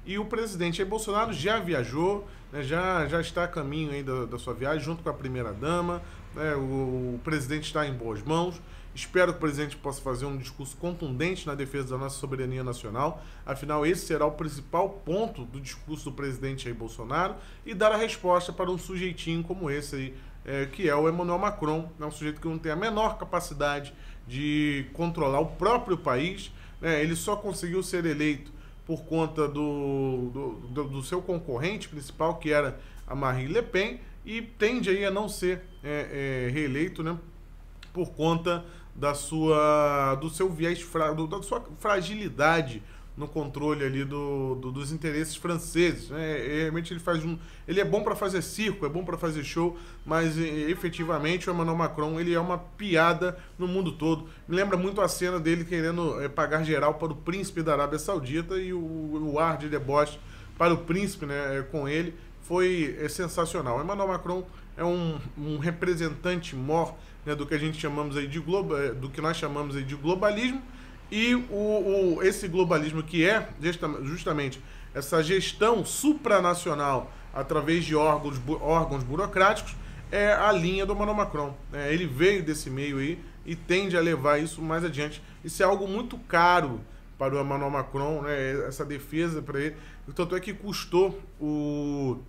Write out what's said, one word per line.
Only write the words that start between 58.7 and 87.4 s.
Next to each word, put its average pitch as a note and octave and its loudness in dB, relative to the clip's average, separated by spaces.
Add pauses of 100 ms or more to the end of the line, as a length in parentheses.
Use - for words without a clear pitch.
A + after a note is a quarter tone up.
o, D#3 -2
o D3 2
ar D#3+ 4
de D3 -4
deboche D3 2 (400)
para E3+ 8
o D#3+ 2
príncipe, F#3 0
né, C#3 -2
é, C3+ -2
com C#3 -4
ele E3 0 (280)
foi, F3 2
é, D3+ -2
sensacional. E3 0
Emmanuel G3 0
Macron F3+ -2 (300)
é E3 -4
um, E3+ 0 (200)
um D3+ -4
representante E3+ -2
mor, D#3 0 (300)
né, D3 -2
do C#3+ -4
que D#3 0
a D3+ 2
gente D#3 -2
chamamos D3 -2
aí C#3+ 0
de D3+ -6
globa-, D#3+ 0
é, C#3 0
do C3 -6
que D3 -6
nós E3 0
chamamos D3 -2
aí C#3 -2
de C#3 -6
globalismo, G#3 2 (480)
e A#3 4
o, G3+ 4
o, F#3 0
esse G3 4
globalismo D#3+ 2
que D#3+ 2
é G3+ 4 (120)
gesta-, D#3+ -2
justamente D3 -2 (320)
essa D#3+ 2
gestão F#3+ 4
supranacional F3 4 (200)
através D#3 2
de D3+ 0
órgãos D3 4
bu-, C#3 -2
órgãos C#3+ 2
burocráticos F#3+ 4 (340)
é G3+ 4
a G#3 6
linha F#3+ 4
do G3+ 0
Emmanuel G#3 0
Macron, D3 -2 (160)
né? C#3+ -2
Ele E3+ 2
veio F3 4
desse D3+ -2
meio C3+ -2
aí D3+ -2 (220)
e E3 -6
tende F3+ 2
a E3+ 6
levar D3 4
isso D#3+ -4
mais D#3+ 0
adiante. D3 -4 (220)
Isso D#3+ 0
é F#3 8
algo G3 4
muito A#3 -4
caro E3+ 6 (360)
para C3+ 2
o C#3 2